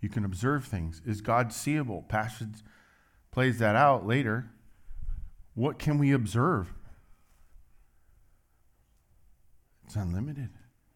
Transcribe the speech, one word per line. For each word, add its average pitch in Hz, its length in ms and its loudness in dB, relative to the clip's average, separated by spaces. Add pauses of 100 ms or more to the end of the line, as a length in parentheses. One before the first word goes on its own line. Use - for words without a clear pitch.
You 104 80 -4
can 104 160 -2
observe 120 400 0
things. 80 400 -6
Is 107 160 -4
God 117 320 2
seeable? 139 500 -2
Passage 110 600 -6 (680)
plays 127 280 2
that 107 180 4
out 131 300 6
later. 117 440 0 (1000)
What 139 260 0
can 151 200 2
we 143 120 6
observe? 120 600 2 (3000)
It's - 120 -10
unlimited. 107 520 -4 (480)